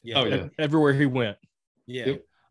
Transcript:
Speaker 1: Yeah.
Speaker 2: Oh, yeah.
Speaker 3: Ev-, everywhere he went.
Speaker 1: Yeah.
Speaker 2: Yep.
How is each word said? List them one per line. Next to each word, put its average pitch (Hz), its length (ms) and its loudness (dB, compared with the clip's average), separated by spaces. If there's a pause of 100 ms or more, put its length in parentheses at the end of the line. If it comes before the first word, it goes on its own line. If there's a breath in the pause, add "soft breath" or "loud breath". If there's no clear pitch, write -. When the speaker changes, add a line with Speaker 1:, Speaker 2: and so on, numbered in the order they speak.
Speaker 1:
Yeah. 117 180 -4
Speaker 2:
Oh, 123 60 2
yeah. 135 100 0
Speaker 3:
Ev-, - 220 -6
everywhere 151 360 2
he 143 120 4
went. 123 300 -2 (500)
Speaker 1:
Yeah. 123 200 -8
Speaker 2:
Yep. 135 200 -4 (260)